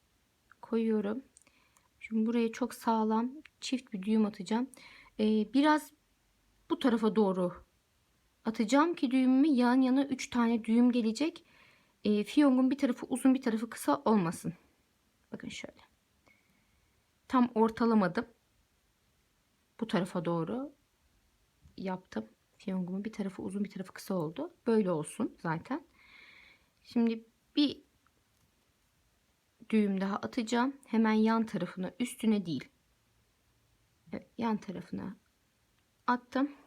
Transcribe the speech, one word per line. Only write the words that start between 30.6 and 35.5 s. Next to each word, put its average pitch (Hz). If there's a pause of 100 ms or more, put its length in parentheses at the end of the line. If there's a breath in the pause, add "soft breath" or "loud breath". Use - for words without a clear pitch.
Hemen 220
yan 220
tarafına, 185
üstüne 220
değil. 147 (1400)
Evet, -
yan 226
tarafına - (920)